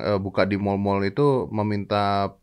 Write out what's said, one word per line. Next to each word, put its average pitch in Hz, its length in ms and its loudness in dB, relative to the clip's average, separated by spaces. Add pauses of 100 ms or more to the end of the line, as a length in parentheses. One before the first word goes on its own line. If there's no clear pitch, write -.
eh, 98 200 0
buka 98 240 0
di 98 160 0
mall-mall 98 480 0
itu 127 400 0
meminta 101 960 0